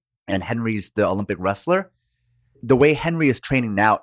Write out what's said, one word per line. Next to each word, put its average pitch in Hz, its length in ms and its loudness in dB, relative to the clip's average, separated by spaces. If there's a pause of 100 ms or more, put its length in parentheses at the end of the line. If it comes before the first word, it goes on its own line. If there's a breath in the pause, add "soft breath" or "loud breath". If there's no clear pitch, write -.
(280)
and 98 160 -2
Henry's 113 480 -4
the 104 160 0
Olympic 95 320 -4
wrestler, 170 520 -2 (720)
the 120 140 2
way 143 180 6
Henry 160 360 -2
is 120 100 0
training 120 360 -2
now, 104 280 2